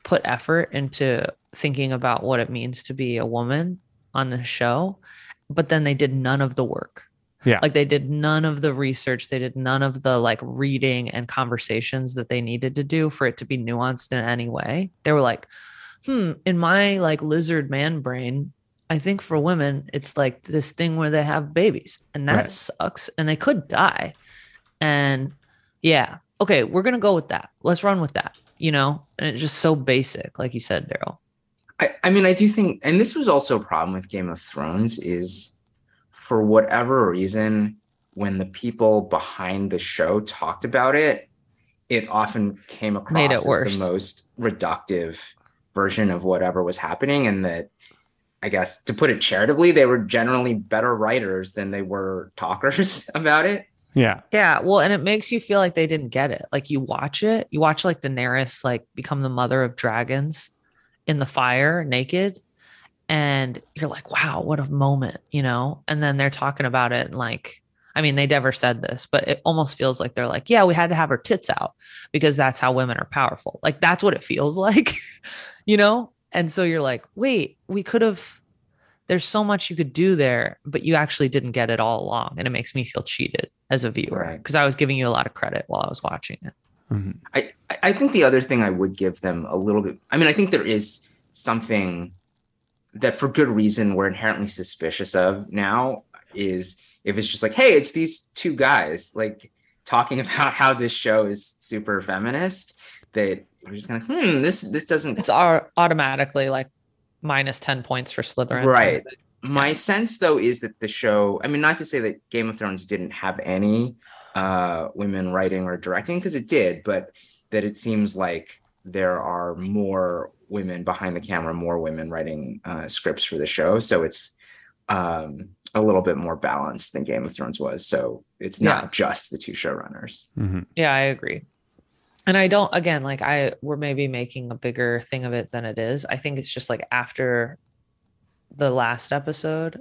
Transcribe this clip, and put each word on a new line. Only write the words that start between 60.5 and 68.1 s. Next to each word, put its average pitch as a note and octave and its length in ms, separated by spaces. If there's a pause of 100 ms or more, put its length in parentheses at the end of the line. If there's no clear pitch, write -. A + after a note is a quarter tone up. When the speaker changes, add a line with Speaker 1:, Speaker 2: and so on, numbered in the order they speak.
Speaker 1:
in D3 80
the C3+ 80
fire C#3 560
naked. D3+ 560 (720)
And C#3 520 (140)
you're D3+ 140
like, - 220
"Wow, - 300
what D3+ 200
a C#3 40
moment," C#3 520 (140)
you C#3+ 120
know? B2+ 440
And D3+ 140
then C#3+ 160
they're C#3 120
talking C#3 360
about B2 280
it A#2+ 140
and, - 80
like, - 460 (320)
I D3+ 80
mean, D3 140